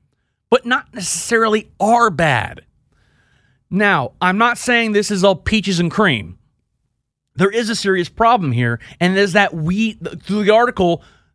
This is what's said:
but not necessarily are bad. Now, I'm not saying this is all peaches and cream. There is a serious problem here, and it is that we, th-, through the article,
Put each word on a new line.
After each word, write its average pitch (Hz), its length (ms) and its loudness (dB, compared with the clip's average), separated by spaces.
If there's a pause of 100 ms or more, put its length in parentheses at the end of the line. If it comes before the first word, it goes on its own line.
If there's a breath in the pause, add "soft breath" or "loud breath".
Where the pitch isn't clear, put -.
(520)
but 247 140 0
not 262 280 -4
necessarily 220 840 -2
are 226 320 2
bad. 135 500 -2 (1120)
Now, 180 400 2 (100)
I'm 185 160 2
not 233 220 2
saying 233 320 0
this 202 180 0
is 196 140 -2
all 190 120 4
peaches 196 440 -2
and 175 100 0
cream. 117 480 -2 (960)
There 196 140 2
is 220 200 -2
a 226 60 -4
serious 190 340 -2
problem 220 420 0
here, 117 280 -2 (200 loud breath)
and 185 180 2
it - 20 2
is 202 140 2
that 202 220 2
we, 190 400 -2
th-, 160 260 -12
through 208 220 -4
the 202 100 4
article, 202 480 2 (340 soft breath)